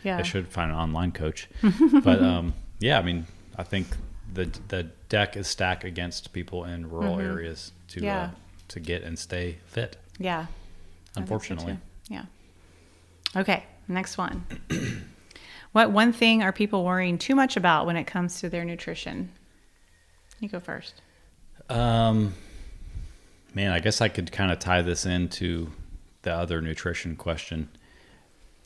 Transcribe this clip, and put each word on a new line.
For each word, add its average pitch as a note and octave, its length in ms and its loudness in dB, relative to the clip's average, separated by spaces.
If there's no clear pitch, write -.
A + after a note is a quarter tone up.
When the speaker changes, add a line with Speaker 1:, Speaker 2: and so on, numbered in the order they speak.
Speaker 1:
Yeah. F#3+ 140 -2
Speaker 2:
They F#2 80 -2
should F2+ 240 -2
find E2 240 -2
an D#2 40 0
online E2 360 0
coach. - 360 -4
Speaker 1:
<laughs> B3+ 400 8
Speaker 2:
But, - 200 8
um, F2 320 2
yeah, A#2+ 180 6
I F#2+ 40 4
mean, E2+ 240 0
I F2+ 60 -6
think F#2 240 -2
the, F#2 120 -2
the F#2 160 -4
deck G#2 280 2
is G2 120 -6
stacked F#2 340 0
against F2 500 -8
people F2+ 320 -6
in E2+ 240 -8
rural E2+ 280 -2
Speaker 1:
Mm-hmm. G2 100 -2
Speaker 2:
areas E2 460 -8
to, - 120 -10
Speaker 1:
Yeah. G2+ 220 -2
Speaker 2:
uh, F2 80 -6
to - 100 -12
get F2 240 -4
and E2 160 -8
stay F2 480 -6
fit. - 300 -6
Speaker 1:
Yeah. F3+ 160 -2
I D#3+ 80 -6
think E3 40 -12
so, F#2+ 80 -6
Speaker 2:
Unfortunately. F#2 500 -6
Speaker 1:
too. G#3+ 60 -10
Yeah. - 100 -10
Okay, F#3+ 300 0
next F#3 300 -4
one. F3+ 280 -4
<clears throat> - 360 -6
What A3 200 8
one A3 200 8
thing A3+ 320 6
are F#3+ 80 4
people G3+ 320 2
worrying F3+ 340 2
too C4+ 160 2
much C4+ 220 6
about E3+ 300 4
when E3+ 100 0
it D#3+ 80 -2
comes F3 360 -2
to F3+ 80 -6
their E3+ 160 -4
nutrition? E3+ 640 -8
You G#3 80 -6
go F#3 120 -8
first. - 340 -10
Speaker 2:
Um, A2+ 680 4
man, G2 180 2
I F2 80 4
guess G#2 200 2
I A2+ 80 4
could F2+ 240 -4
kinda F#2+ 240 2
tie F2+ 260 4
this F2 240 0
into F2 640 0
the F2 120 -2
other E2+ 260 -2
nutrition D#2+ 560 -4
question. D#2+ 520 -6